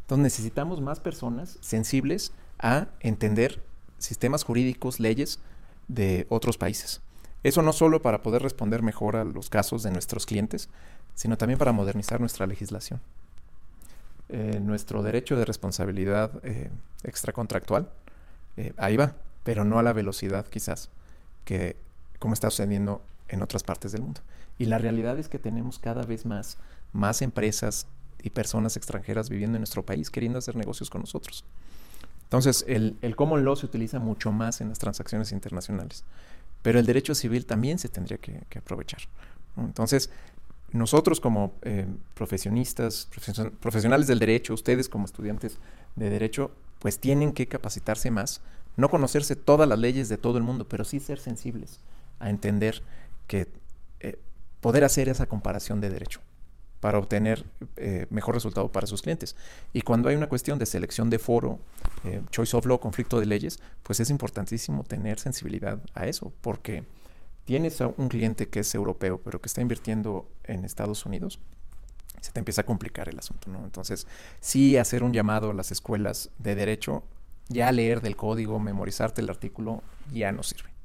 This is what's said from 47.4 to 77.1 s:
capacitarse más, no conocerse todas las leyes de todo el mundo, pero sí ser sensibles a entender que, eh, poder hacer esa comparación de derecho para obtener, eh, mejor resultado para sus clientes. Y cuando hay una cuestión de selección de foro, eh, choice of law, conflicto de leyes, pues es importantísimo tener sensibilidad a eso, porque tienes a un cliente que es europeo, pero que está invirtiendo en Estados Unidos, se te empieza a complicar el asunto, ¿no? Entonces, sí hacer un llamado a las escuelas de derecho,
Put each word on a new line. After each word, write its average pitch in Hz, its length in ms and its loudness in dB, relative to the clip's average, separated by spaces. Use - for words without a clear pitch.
capacitarse 107 640 0
más, 110 300 0
no 139 120 6
conocerse 143 480 4
todas 147 320 8
las 110 100 6
leyes 123 300 2
de 107 80 0
todo 120 220 2
el 117 60 2
mundo, 120 240 -2
pero 117 160 -2
sí 143 140 -4
ser 139 220 -4
sensibles - 600 -8
a - 120 -2
entender 104 520 2
que, 95 180 0
eh, - 180 -8
poder 120 220 6
hacer 135 260 6
esa 131 180 2
comparación 101 540 -2
de 101 100 0
derecho - 300 -6
para 104 180 4
obtener, 107 460 2
eh, 95 340 -2
mejor 107 240 0
resultado 110 380 0
para 98 140 2
sus 101 140 -4
clientes. - 360 -4
Y - 100 0
cuando 120 260 4
hay 143 80 4
una 151 120 2
cuestión 139 300 0
de 113 80 0
selección 98 420 0
de 113 100 4
foro, 117 420 2
eh, 95 160 -2
choice 117 260 0
of 117 100 4
law, 127 140 6
conflicto 117 400 0
de 104 60 2
leyes, 104 340 0
pues - 160 0
es 117 100 2
importantísimo 113 720 -2
tener 104 360 -2
sensibilidad 101 580 -4
a 90 120 -4
eso, - 260 -6
porque 104 420 -4
tienes 151 340 2
a 123 60 4
un 131 120 0
cliente 110 400 2
que 104 120 -2
es - 140 0
europeo, 98 480 0
pero - 180 -6
que - 80 -10
está - 140 -2
invirtiendo 110 680 -2
en 92 200 -4
Estados 104 420 -4
Unidos, - 320 -4
se - 120 -8
te - 60 -2
empieza 107 240 0
a - 40 0
complicar - 420 -2
el 82 100 -8
asunto, - 320 -6
¿no? 95 140 -8
Entonces, 92 420 -6
sí 135 360 8
hacer 120 260 4
un 123 100 4
llamado 107 380 2
a 104 40 -2
las 92 180 -4
escuelas - 640 -2
de 101 160 0
derecho, 107 480 0